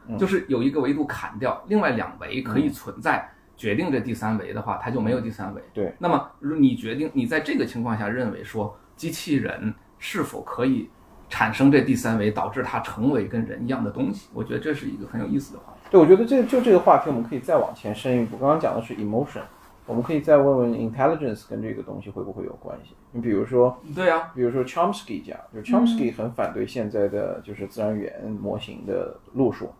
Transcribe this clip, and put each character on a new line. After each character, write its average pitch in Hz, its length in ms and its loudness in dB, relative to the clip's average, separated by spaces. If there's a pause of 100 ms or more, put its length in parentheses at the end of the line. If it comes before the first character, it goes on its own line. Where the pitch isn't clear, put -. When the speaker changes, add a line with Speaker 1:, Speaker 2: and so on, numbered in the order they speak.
Speaker 1:
嗯。 110 100 -6
Speaker 2:
就 147 80 2
是 190 240 0
有 123 140 2
一 135 80 2
个 147 100 0
维 135 140 0
度 147 100 -2
砍 - 340 -8
掉， 127 280 -2
另 208 140 2
外 160 100 2
两 113 300 -4
维 - 220 -6
可 120 180 0
以 151 100 0
存 - 300 -12
在， 151 180 0
Speaker 1:
嗯。 - 160 -12 (220)
Speaker 2:
决 107 180 -2
定 165 160 0
这 131 80 0
第 113 160 -4
三 110 240 -2
维 - 140 -8
的 107 100 -6
话， 98 180 -4
它 - 80 -8
就 123 120 -2
没 110 100 0
有 123 100 0
第 117 80 -6
三 104 240 -10
维。 101 80 -12 (140)
Speaker 1:
对。 98 240 -4
Speaker 2:
那 175 100 -2
么 147 300 0
如， 143 160 -4
你 135 220 4
决 110 180 -6
定， 156 180 -4
你 123 140 0
在 156 140 0
这 - 160 -2
个 131 100 0
情 117 160 -6
况 113 160 -2
下 107 100 -4
认 120 240 -2
为 92 120 -12
说 104 320 -6 (180)
机 - 160 -8
器 143 240 -4
人 110 400 -2 (240)
是 - 240 -6
否 - 200 -8
可 - 220 -4
以 131 240 0 (400)
产 110 240 0
生 139 200 6
这 143 80 8
第 127 160 2
三 113 220 0
维， 104 120 2
导 95 180 -2
致 123 140 -4
它 - 180 -4
成 113 300 -2
为 110 160 0
跟 113 180 -2
人 110 200 -8
一 - 20 -4
样 127 160 -2
的 107 80 -2
东 160 240 -4
西， - 180 -14
我 139 120 -6
觉 120 100 -4
得 120 60 -4
这 156 120 -4
是 139 140 -6
一 - 100 -6
个 - 120 -12
很 117 120 -6
有 - 60 -4
意 143 140 0
思 - 140 -12
的 - 40 -18
话 - 140 -20
题。 - 180 -20
Speaker 1:
对， 190 100 12
我 156 60 12
觉 185 80 12
得 220 100 8
这， 247 200 4
就 247 160 2
这 247 100 4
个 185 80 10
话 170 200 8
题 - 100 0
我 143 40 0
们 117 120 -2
可 151 100 -6
以 123 60 -4
再 160 160 2
往 - 180 2
前 107 180 -6
伸 123 300 0
一 113 40 0
步， 110 100 -12
刚 131 120 0
刚 156 120 4
讲 107 160 0
的 113 40 -2
是 113 140 -10
emotion， 107 460 -2 (460)
我 117 80 -6
们 117 80 0
可 165 100 -4
以 151 80 0
再 147 160 6
问 139 220 6
问 120 120 2
intelligence 117 800 -2
跟 110 120 -8
这 113 120 -8
个 104 100 -8
东 101 180 -12
西 101 100 -14
会 95 120 -8
不 95 100 -10
会 92 120 -10
有 - 160 -10
关 - 240 -14
系。 - 100 -20 (160)
你 120 100 -8
比 117 100 -2
如 101 140 2
说， 123 320 2 (160)
Speaker 2:
对 180 160 0
啊。 165 280 0
Speaker 1:
比 127 60 -2
如 120 100 2
说 131 120 0
Chomsky 170 600 -2
讲， - 120 -14 (160)
就 110 120 -12
是 240 80 0
Chomsky 233 400 4
Speaker 3:
嗯。 - 20 -14
Speaker 1:
很 117 160 -4
反 107 220 -4
对 107 120 -4
现 107 240 -4
在 104 200 0
的 98 320 -4
就 104 140 -14
是 98 120 -10
自 110 140 -12
然 107 180 -2
语 101 60 -6
言 - 260 -10 (100)
模 101 160 -6
型 - 300 -12
的 92 320 -6 (140)
路 123 180 2
数。 - 300 -10